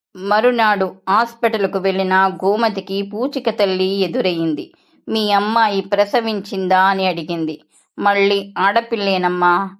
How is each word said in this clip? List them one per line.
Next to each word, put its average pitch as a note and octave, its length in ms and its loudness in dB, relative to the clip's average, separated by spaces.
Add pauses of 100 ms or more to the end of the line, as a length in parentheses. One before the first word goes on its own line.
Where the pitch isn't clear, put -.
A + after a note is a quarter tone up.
(180)
మరునాడు G#3 800 0 (140)
హాస్పిటల్కు G#3+ 680 0
వెళ్ళిన F#3+ 540 2 (140)
గోమతికి G3+ 560 -2
పూచిక A3+ 480 -4
తల్లి F#3+ 360 0
ఎదురయ్యింది. E3+ 840 -2 (380)
"మీ G#3+ 220 0
అమ్మాయి G#3 500 2
ప్రసవించిందా?" G3 1000 0
అని F#3+ 280 2
అడిగింది. E3 540 -4 (380)
"మళ్ళీ G3+ 580 0
ఆడపిల్లేనమ్మా, F#3+ 1200 0